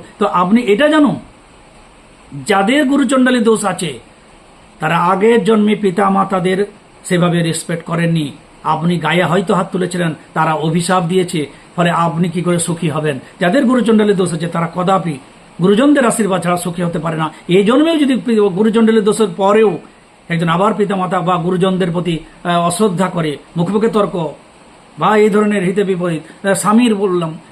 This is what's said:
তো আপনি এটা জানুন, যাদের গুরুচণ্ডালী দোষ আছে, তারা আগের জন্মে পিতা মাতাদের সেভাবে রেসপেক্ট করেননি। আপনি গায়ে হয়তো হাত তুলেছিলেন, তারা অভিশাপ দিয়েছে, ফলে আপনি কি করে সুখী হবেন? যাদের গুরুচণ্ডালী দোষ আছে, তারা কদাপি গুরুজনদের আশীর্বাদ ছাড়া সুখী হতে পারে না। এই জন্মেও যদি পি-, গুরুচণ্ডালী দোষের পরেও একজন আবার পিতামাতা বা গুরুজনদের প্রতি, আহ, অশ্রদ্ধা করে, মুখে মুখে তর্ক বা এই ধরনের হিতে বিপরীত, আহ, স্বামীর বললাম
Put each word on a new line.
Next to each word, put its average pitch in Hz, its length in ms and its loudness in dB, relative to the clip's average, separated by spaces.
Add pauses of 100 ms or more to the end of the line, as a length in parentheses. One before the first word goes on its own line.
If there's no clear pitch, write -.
(200)
তো 202 80 2
আপনি 180 340 2
এটা 208 260 2
জানুন, 294 280 4 (1300)
যাদের 220 400 2
গুরুচণ্ডালী 254 540 2
দোষ 220 260 2
আছে, 175 340 -6 (800)
তারা 156 180 0
আগের 190 460 2
জন্মে 214 320 2
পিতা 196 340 0
মাতাদের 190 560 0 (400)
সেভাবে 170 380 0
রেসপেক্ট 165 420 -6
করেননি। 165 460 -2 (320)
আপনি 156 340 0
গায়ে 160 260 0
হয়তো 180 320 0
হাত 175 160 -2
তুলেছিলেন, 175 420 -4 (200)
তারা 160 200 0
অভিশাপ 170 500 0
দিয়েছে, 175 420 -2 (300)
ফলে 170 140 0
আপনি 170 400 -2
কি 180 120 -4
করে 175 180 -2
সুখী 170 300 -4
হবেন? 147 300 -4 (200)
যাদের 180 260 2
গুরুচণ্ডালী 214 480 2
দোষ 180 200 0
আছে, 165 140 -6
তারা 170 280 -4
কদাপি 175 420 -2 (440)
গুরুজনদের 254 440 4
আশীর্বাদ 190 380 0
ছাড়া 175 140 0
সুখী 175 240 -6
হতে 170 180 -4
পারে 160 180 -6
না। 156 140 -4 (160)
এই 185 160 4
জন্মেও 302 340 4
যদি 269 180 2
পি-, 208 340 0
গুরুচণ্ডালী 220 520 2
দোষের 208 260 0 (100)
পরেও 208 400 2 (520)
একজন 170 200 -2
আবার 190 240 0
পিতামাতা 190 460 -2
বা 175 180 -2
গুরুজনদের 185 540 -2
প্রতি, 170 280 -4 (240)
আহ, 175 240 0
অশ্রদ্ধা 185 400 -2
করে, 160 300 -4 (200)
মুখে 170 160 -2
মুখে 220 140 0
তর্ক 180 460 -2 (680)
বা 196 180 2
এই 214 120 4
ধরনের 208 340 0
হিতে 196 200 0
বিপরীত, 175 640 -4
আহ, 196 80 2
স্বামীর 214 420 2
বললাম 180 420 -2 (140)